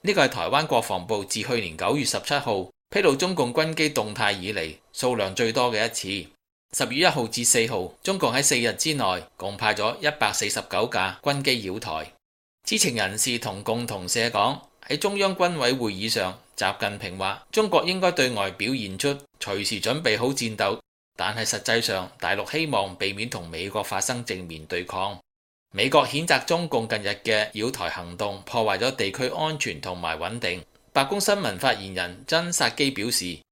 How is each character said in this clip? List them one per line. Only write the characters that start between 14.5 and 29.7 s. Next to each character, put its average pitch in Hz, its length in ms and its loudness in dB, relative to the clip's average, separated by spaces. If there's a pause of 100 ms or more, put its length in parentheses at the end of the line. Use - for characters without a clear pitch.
喺 143 120 -2
中 202 200 0
央 190 160 2
軍 175 220 2
委 127 160 4
會 117 200 0
議 98 180 -4
上， 92 280 0 (160)
習 98 240 0
近 101 200 -4
平 95 180 -8
話 95 340 -4
中 214 200 2
國 165 140 6
應 185 140 0
該 180 140 4
對 135 180 4
外 98 200 0
表 104 240 -2
現 98 240 -6
出 143 180 0 (240)
隨 101 240 -4
時 104 160 -2
準 135 220 0
備 107 160 2
好 120 80 2
戰 120 300 -2
鬥， 98 220 2 (380)
但 104 200 -2
係 110 100 -2
實 104 140 -2
際 117 200 2
上 95 380 -2
大 87 160 0
陸 101 160 -4
希 160 160 0
望 98 300 0
避 98 160 -2
免 110 180 -6
同 90 180 -8
美 85 220 -6
國 104 100 -2
發 98 200 -2
生 120 240 -2
正 95 200 -4
面 78 220 -12
對 90 180 -4
抗。 98 320 -4 (580)
美 107 140 2
國 139 180 6
譴 151 200 -2
責 139 180 4
中 170 240 0
共 113 180 0
近 107 160 -2
日 98 60 -2 (160)
嘅 107 280 2
擾 107 180 -2
台 87 180 -4
行 87 300 -8
動 98 260 -4
破 117 180 0
壞 101 160 2
咗 127 160 0
地 196 160 -2
區 127 200 -2
安 156 280 -2
全 85 220 -4